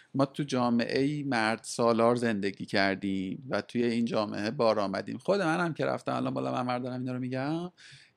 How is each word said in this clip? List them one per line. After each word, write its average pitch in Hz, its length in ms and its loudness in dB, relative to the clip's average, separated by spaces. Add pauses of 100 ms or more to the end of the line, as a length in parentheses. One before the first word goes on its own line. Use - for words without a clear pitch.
(160)
ما 139 100 4
تو - 160 -6
جامعه‌ای 131 800 0
مرد 113 400 0
سالار 117 540 4
زندگی 104 500 -2
کردیم 98 800 0
و 104 120 0
توی 120 240 -2
این 117 200 2
جامعه 107 460 -2
بار 113 300 2
آمدیم. 101 380 -4
خود 196 220 0
منم 170 340 0
که 139 120 -2
رفتم 131 260 -2
الان 127 220 -2
بالا 131 180 -2
منبر 123 260 -2
دارم 127 220 -6
اینا 127 120 -4
رو 127 60 -6
می‌گم، 135 540 -4 (440)